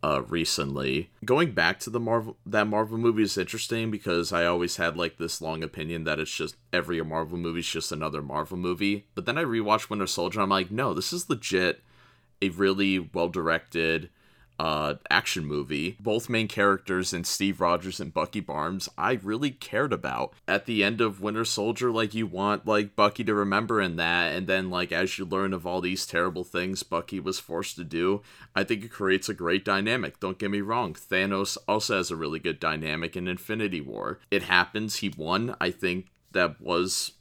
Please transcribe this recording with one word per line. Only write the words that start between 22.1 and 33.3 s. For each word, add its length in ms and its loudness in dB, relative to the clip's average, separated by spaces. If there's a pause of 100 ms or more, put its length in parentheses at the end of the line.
you 140 0
want, 400 0
like, 280 2
Bucky 280 4
to 100 2
remember 480 2
in 140 0
that, 400 2
and 100 -4
then, 240 2
like, 220 -2
as 260 0
you 80 -6
learn 280 0
of 120 -4
all 160 -2
these 240 -2
terrible 380 0
things 400 -4
Bucky 360 -4
was 200 -4
forced 380 -6
to 60 -8
do, 380 0 (340)
I 80 2
think 200 -2
it 80 -14
creates 360 2
a 60 -2
great 320 0
dynamic. 540 0
Don't 180 -4
get 140 -2
me 100 0
wrong, 320 -2
Thanos 640 0 (100)
also 300 2
has 140 0
a 40 -4
really 240 -4
good 200 -2
dynamic 560 -2
in 120 -4
Infinity 540 -4